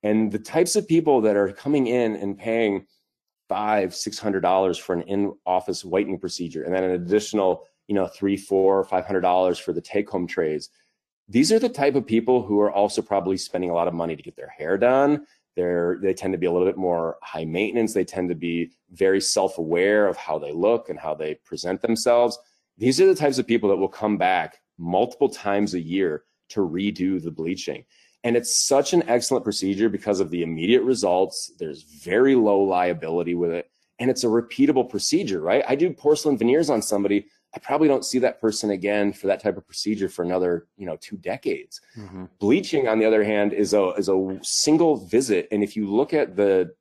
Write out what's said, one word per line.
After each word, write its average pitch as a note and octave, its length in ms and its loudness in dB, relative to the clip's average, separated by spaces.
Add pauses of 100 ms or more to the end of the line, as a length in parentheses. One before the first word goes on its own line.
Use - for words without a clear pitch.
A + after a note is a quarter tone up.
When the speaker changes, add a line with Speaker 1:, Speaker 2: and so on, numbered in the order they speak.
Speaker 1:
And G#2+ 280 2
the G#2 80 -4
types F3 380 0
of G#3 100 0
people D#3 360 4
that G#2 140 4
are G2+ 160 2
coming C#3 340 0
in A2+ 300 0
and G2 220 -6
paying A2+ 480 -2 (640)
five, G#2+ 460 0
six - 240 -8
hundred G2 220 -2
dollars F2+ 360 2
for - 160 -6
an E2+ 100 -2
in-office F#2+ 840 -4
whitening F#2 340 -2
procedure, E2 460 -8
and F2 100 -4
then F#2 80 0
an F#2 80 0
additional, F#2 760 0 (220)
you G#2 80 -4
know, F#2 140 0
three, G2 280 -4
four, G2 480 2
five F2+ 220 -2
hundred F#2+ 140 -2
dollars F2+ 380 2
for - 140 -8
the E2 80 -4
take-home G2+ 460 -4
trays. - 420 -4 (600)
These C3+ 240 2
are A3 80 4
the B3 80 0
type C#3+ 260 0
of C3 120 0
people A#2 360 2
who G#2 180 0
are G#2 120 2
also G2+ 300 0
probably F#2+ 340 -2
spending F2+ 340 -6
a E2+ 40 -2
lot E2+ 140 0
of E2+ 60 -6
money E2 220 -4
to - 60 -20
get - 140 -18
their - 120 -16
hair E2 280 -4
done. C3+ 500 2 (280)
They're, F2 480 -2
they F#2+ 100 0
tend F#2+ 200 -4
to F#2 60 -4
be F2+ 80 -2
a E2+ 60 0
little F2+ 140 2
bit G2 100 0
more F2 460 -2
high D#2+ 220 -10
maintenance. G2+ 500 -2
They F#2+ 100 0
tend F2+ 240 -6
to F2+ 60 -4
be E2+ 380 -4 (180)
very F#2+ 300 2
self-aware F#2+ 840 2
of F2 100 0
how D#2 220 -6
they D2 140 -8
look G#2 360 0
and F2 100 -10
how D#2 160 -6
they D2+ 220 -6
present F2 460 -8
themselves. A#2 560 2 (380)
These B2+ 240 0
are F#3+ 60 8
the F#3+ 80 6
types C#3+ 240 0
of A#2+ 80 -2
people A2 240 2
that G2 60 4
will G2 120 0
come G#2+ 300 -2
back F2+ 400 0 (180)
multiple G2 540 0
times G2+ 420 -2
a F2+ 80 -4
year E2 440 -4 (260)
to A2 100 -4
redo F2+ 640 -2
the E2 80 -8
bleaching. D#2+ 540 -8 (380)
And A#2+ 140 0
it's A#2+ 180 -2
such - 380 2
an F3 160 2
excellent A#2+ 360 0
procedure G2 440 0
because G2 320 -2
of E2 100 0
the E2+ 120 -2
immediate E2+ 400 2
results. G2 760 0
There's D#2+ 240 -10
very G#2 520 2
low G#2 260 4
liability F2 760 0
with E2+ 180 -2
it. E2+ 180 -6 (280)
And B2 120 0
it's B2+ 140 -2
a A#2+ 40 2
repeatable B2 600 2
procedure, G#2 520 -2
right? F2+ 260 0
I C3+ 100 0
do E3+ 160 0
porcelain D3 440 0
veneers C3+ 320 2
on A2+ 140 2
somebody. G2+ 440 0 (280)
I - 60 -16
probably D3+ 280 2
don't C3+ 160 2
see - 140 -2
that - 220 0
person G#2+ 300 -2
again G2+ 420 0
for - 160 -6
that F#2+ 120 0
type F#2+ 160 -2
of - 80 -14
procedure G2 440 -4
for F2+ 160 -6
another, F2 420 0 (100)
you G2 100 -14
know, D#2+ 140 -8
two - 160 -14
decades. - 640 -8 (160)
Speaker 2:
Mm-hmm. F#2+ 280 -14 (160)
Speaker 1:
Bleaching, C3+ 480 2
on A2 100 4
the A2 80 4
other A2 160 4
hand, G#2 300 2
is G2 200 0
a, G2 200 4
is F#2+ 160 -2
a F#2+ 340 0
single D#3 540 2
visit. G#2 560 0
And G#2 100 0
if G2+ 140 -4
you G#2 120 -4
look A2 240 0
at G#2+ 240 -2
the F#2+ 440 2